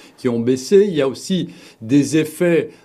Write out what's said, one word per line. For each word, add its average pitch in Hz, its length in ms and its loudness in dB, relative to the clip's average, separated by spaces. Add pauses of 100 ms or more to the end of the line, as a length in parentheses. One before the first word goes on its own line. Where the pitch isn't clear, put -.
(160)
qui - 120 -6
ont 117 100 -2
baissé. 131 480 2
Il 190 80 -4
y 147 80 0
a 135 60 0
aussi 156 440 -6 (300)
des 127 340 2
effets, 160 540 0 (140)